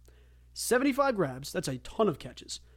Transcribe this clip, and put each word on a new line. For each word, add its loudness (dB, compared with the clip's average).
Seventy-five 2
grabs, -2
that's -2
a -4
ton 2
of -2
catches. -12